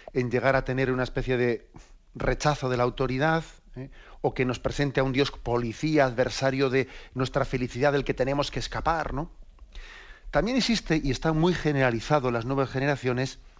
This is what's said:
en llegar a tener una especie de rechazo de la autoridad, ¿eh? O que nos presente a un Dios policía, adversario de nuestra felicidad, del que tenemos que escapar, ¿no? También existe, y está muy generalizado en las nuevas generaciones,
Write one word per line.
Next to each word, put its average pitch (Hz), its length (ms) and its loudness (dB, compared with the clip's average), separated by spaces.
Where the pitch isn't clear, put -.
en 123 180 0
llegar 127 240 4
a 127 80 2
tener 127 300 0
una 127 100 0
especie 127 320 -2
de 120 340 0
rechazo 131 560 0
de 127 80 0
la 123 60 2
autoridad, 135 600 0
¿eh? 131 140 -12
O 131 120 0
que 131 120 0
nos 127 140 -2
presente 139 420 0
a - 20 4
un 135 80 0
Dios 135 180 2
policía, 123 760 0
adversario 131 640 0
de 127 180 2
nuestra 131 280 0
felicidad, 127 480 0
del 139 140 0
que 139 80 -2
tenemos 135 360 0
que 131 100 -6
escapar, 139 540 -2
¿no? 143 160 -4
También 202 240 2
existe, 196 480 2
y 139 80 2
está 160 220 0
muy 165 200 4
generalizado 135 760 2
en 120 60 0
las 117 100 -2
nuevas 135 240 0
generaciones, 131 680 -2